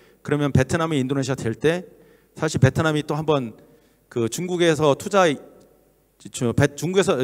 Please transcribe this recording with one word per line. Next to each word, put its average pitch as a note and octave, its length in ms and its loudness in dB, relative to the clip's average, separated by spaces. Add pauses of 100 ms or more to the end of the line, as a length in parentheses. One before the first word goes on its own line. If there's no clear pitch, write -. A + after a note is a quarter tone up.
(220)
그러면 D3 300 -2
베트남이 D#3+ 480 0
인도네시아 C3 360 -2
될 A2+ 200 -6
때 E3+ 300 0 (500)
사실 - 240 -4
베트남이 D3+ 440 2
또 D3+ 120 -4
한번 D3 420 -2 (500)
그 A#2 220 -2
중국에서 E3 640 0
투자, F#3 300 0 (1040)
저, A#2 220 -2
베-, C#3+ 220 2
중국에서 F#3 480 0